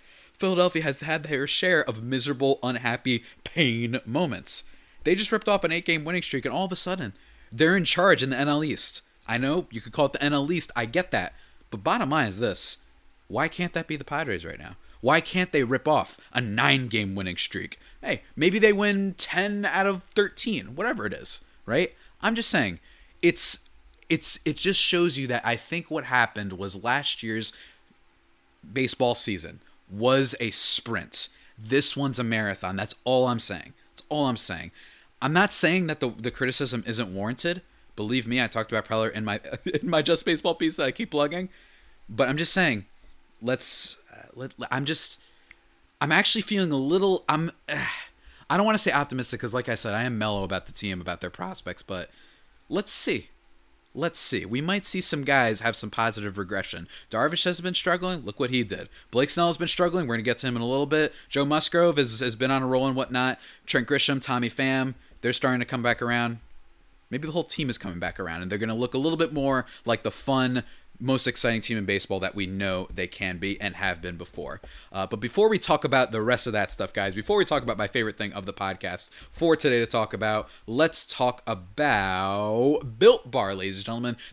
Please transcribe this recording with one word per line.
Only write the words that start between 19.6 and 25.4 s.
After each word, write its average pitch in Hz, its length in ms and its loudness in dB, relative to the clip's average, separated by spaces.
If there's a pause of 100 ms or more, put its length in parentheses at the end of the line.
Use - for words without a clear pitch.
out 185 200 2
of 190 160 -2 (120)
thirteen, 196 600 -2
whatever 208 320 -4
it 98 60 -6
is, - 300 -8 (220)
right? 135 300 0 (280)
I'm 226 120 2
just 226 160 4
saying, 104 300 2 (420)
it's, - 460 2 (400)
it's, - 360 -2
it 151 120 -2
just 185 240 2
shows 175 380 4
you 135 100 -4
that 120 180 -2